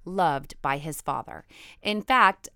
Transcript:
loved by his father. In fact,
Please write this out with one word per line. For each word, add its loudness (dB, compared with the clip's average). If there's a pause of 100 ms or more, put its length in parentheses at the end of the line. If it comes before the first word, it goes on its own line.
loved 0
by 0
his -8
father. -6 (380)
In -2
fact, 2